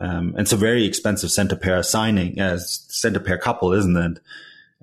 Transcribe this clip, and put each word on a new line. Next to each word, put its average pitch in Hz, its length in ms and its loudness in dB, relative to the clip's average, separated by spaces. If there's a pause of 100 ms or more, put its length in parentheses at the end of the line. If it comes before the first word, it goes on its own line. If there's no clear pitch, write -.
Um, 87 360 -4
it's 101 140 -2
a 113 60 2
very 110 280 2
expensive 95 460 -2
center 98 240 2
pair 92 280 0
signing, 104 560 0
uh, 90 200 0
center - 600 -4
pair 90 160 -2
couple, 95 340 0
isn't 95 240 4
it? 85 240 0 (640)